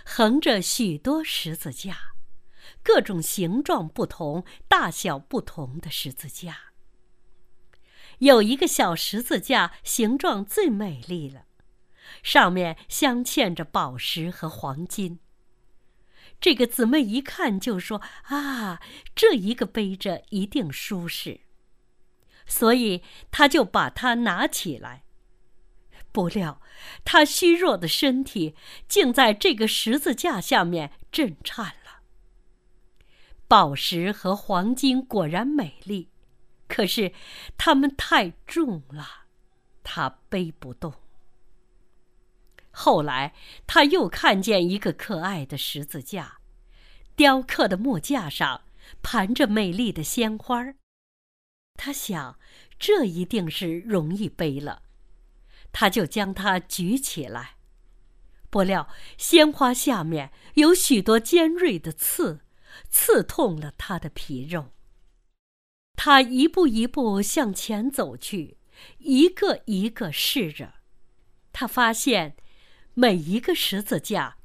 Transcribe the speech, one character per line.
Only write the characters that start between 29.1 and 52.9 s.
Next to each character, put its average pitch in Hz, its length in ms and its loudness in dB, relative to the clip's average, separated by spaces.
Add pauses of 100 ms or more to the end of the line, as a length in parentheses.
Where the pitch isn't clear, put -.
在 233 200 6
这 247 220 2
个 214 140 0
十 233 320 0
字 302 120 0
架 247 280 -2
下 208 240 2
面 170 280 -4 (200)
震 214 320 -2
颤 - 220 -10 (180)
了。 - 160 -20 (1500)
宝 185 260 8
石 170 380 -2
和 190 240 -4
黄 196 400 0
金 262 260 2
果 202 280 -2
然 180 180 -2
美 277 380 -2
丽， 190 240 -8 (580)
可 - 180 -2
是 190 280 -2 (440)
它 311 200 4
们 277 200 2
太 233 340 2 (180)
重 240 400 -2
了， 147 380 -16 (580)
她 - 340 -6 (100)
背 185 220 -4
不 127 240 -18
动。 160 180 -10 (1800)
后 226 280 4
来 139 320 -2 (360)
她 311 160 6
又 294 240 2
看 208 340 2
见 190 260 2
一 190 80 0
个 208 160 -2
可 160 280 -8
爱 175 260 -6
的 147 100 -10
十 143 280 -8
字 147 180 -12
架， - 360 -12 (760)
雕 277 260 6
刻 254 280 -2
的 180 80 -2
木 226 200 -2
架 220 320 -4
上 135 340 -4 (400)
盘 208 300 -2
着 254 140 2
美 208 240 0
丽 202 220 -2
的 160 100 -6
鲜 220 340 -2
花 233 220 -6
儿。 254 160 -10 (1000)
她 - 180 -10
想， 160 460 -8 (400)
这 403 260 2